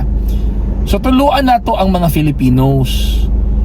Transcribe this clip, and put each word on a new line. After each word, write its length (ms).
So, 180
tuluan 460
nato 320
ang 100
mga 220
Filipinos. 1120